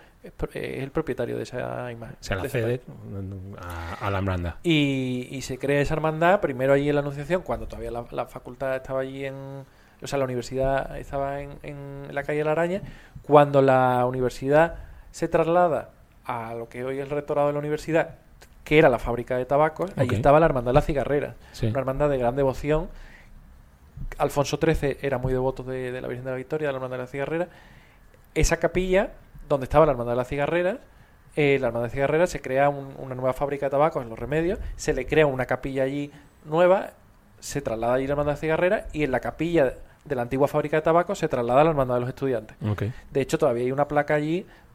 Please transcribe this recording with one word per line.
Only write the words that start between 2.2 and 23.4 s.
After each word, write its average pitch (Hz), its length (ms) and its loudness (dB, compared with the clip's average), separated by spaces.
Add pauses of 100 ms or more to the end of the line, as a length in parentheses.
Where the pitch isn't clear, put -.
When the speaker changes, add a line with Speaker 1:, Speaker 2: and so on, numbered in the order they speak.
Speaker 2:
la 92 80 -4
Speaker 1:
de 139 60 -6
esa 127 100 -2
Speaker 2:
cede 120 220 -2 (280)
Speaker 1:
imagen. 98 500 -10
Speaker 2:
a, 85 360 -10
a 101 160 -4
la 95 80 0
hermandad. 90 420 -2
Speaker 1:
Y, 135 680 0
y 135 100 -8
se 131 160 -8
crea 143 240 2
esa 139 140 0
hermandad, 160 440 2
primero 135 340 0
allí 143 160 2
en 147 40 2
la 143 80 2
Anunciación, 143 400 -4
cuando 113 260 -6
todavía 113 220 -10
la, 117 220 -8
la 127 160 -6
facultad 131 480 -8
estaba 131 240 -6
allí 135 260 -8
en... 135 80 -8 (680)
o - 20 -12
sea, 143 140 -4
la 135 60 2
universidad 135 720 -2
estaba 139 420 -6
en, 143 120 -14 (100)
en 139 500 -14
la 139 80 -4
calle 151 220 -2
La 156 80 0
Araña. 175 320 0 (400)
Cuando 143 400 8
la 127 420 4
universidad 135 720 2 (340)
se - 180 -6
traslada 165 640 2 (360)
a 117 280 -6
lo 117 160 -8
que 123 160 -8
hoy 135 140 -4
es 139 60 -6
el 135 40 -14
rectorado 147 380 0
de 147 60 0
la 147 60 -2
universidad, 151 580 -2 (460)
que 151 140 6
era 156 120 10
la 117 100 4
fábrica 123 380 -2
de 127 80 0
tabacos, 160 500 2
allí 127 140 0
Speaker 2:
Ok. 117 60 0
Speaker 1:
estaba 143 260 8
la 170 40 6
hermandad 127 260 2
de - 20 2
la 147 80 6
cigarrera, 131 540 -2 (180)
Speaker 2:
Sí. - 140 -2
Speaker 1:
una 131 120 0
hermandad 135 300 0
de 139 80 2
gran 123 180 2
devoción. 143 540 0 (1300)